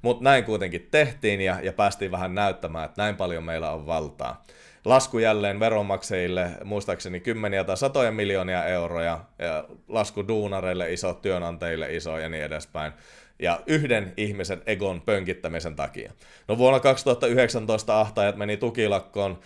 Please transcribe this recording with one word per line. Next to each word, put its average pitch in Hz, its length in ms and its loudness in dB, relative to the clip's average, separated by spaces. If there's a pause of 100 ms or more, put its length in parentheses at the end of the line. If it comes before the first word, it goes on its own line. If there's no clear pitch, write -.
mut 120 200 2
näin 131 220 6
kuitenkin 92 480 -2
tehtiin 113 500 4
ja, 92 220 2
ja 92 100 -2
päästiin 98 380 2
vähän 90 240 -4
näyttämään, 90 500 -2
että - 160 -8
näin 104 140 0
paljon 85 280 -4
meillä 80 280 -4
on 78 140 -8
valtaa. 76 580 -6 (420)
Lasku 127 340 4
jälleen 104 400 2
veronmaksajille, 95 920 0 (140)
muistaakseni 95 560 -6
kymmeniä 104 440 -2
tai 92 140 -2
satoja 135 340 2
miljoonia 95 540 0
euroja, 85 540 -2 (200)
ja 78 260 -4 (220)
lasku 101 400 -2
duunareille 92 680 -2
iso, 90 200 -4
työnantajille 85 840 -4
iso 80 220 -6
ja 80 120 -6
niin 78 140 -6
edespäin. 76 500 -8 (460)
Ja 85 260 0
yhden 120 520 0
ihmisen 98 480 -4
egon 95 360 -2
pönkittämisen 85 760 -4
takia. 69 360 -8 (360)
No, 107 100 0
vuonna 127 220 6
kaksituhatta 131 480 4
yhdeksäntoista 110 760 2
ahtaajat 101 340 2
meni 104 220 -4
tukilakkoon, 101 880 -2